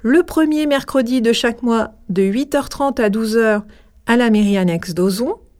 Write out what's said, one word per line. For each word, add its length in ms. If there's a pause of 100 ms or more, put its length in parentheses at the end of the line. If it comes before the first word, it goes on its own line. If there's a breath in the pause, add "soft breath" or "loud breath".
Le 200
premier 440
mercredi 560
de 100
chaque 300
mois, 300 (180)
de 120
huit 320
heures 140
trente 320
à 80
douze 300
heures, 260 (420 soft breath)
à 120
la 100
mairie 300
annexe 340
d'Ozon. 440 (240)